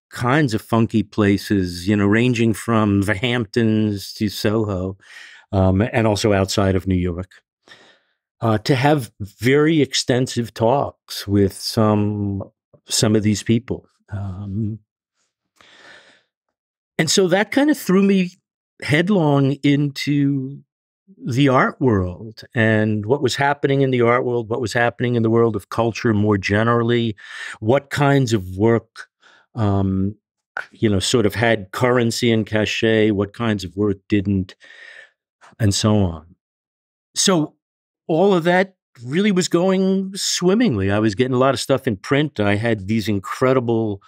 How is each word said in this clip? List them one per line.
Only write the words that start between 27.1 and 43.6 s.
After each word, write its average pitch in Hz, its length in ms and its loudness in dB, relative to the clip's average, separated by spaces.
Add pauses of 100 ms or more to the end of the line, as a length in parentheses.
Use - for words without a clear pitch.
what 127 300 0
kinds 139 420 2
of 92 240 -4
work, 113 500 0 (480)
um, 98 600 0 (560)
you 113 180 -2
know, 98 100 2
sort 110 260 0
of 98 80 0
had 107 380 0
currency 123 580 0
and 110 160 0
cachet, 110 680 0
what 101 200 -2
kinds 107 320 -4
of 87 140 -12
work 101 200 -2 (120)
didn't, 98 460 -2 (1040)
and 101 140 0
so 107 260 2
on. 82 360 -4 (800)
So 170 380 0 (540)
all 185 260 2
of 170 100 2
that 185 320 0 (280)
really 180 280 0
was 180 160 0
going 190 680 0
swimmingly. 175 760 0
I 104 80 0
was 107 160 0
getting 120 180 0
a 123 60 2
lot 131 140 4
of 110 60 -4
stuff - 280 -2
in 104 100 -2
print. 143 420 -2
I 101 160 2
had 107 320 -2
these 107 200 -2
incredible 113 1000 -2